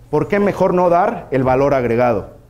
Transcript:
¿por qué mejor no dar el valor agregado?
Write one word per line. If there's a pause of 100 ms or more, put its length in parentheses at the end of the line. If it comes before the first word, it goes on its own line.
¿por
qué
mejor
no
dar
el
valor
agregado? (180)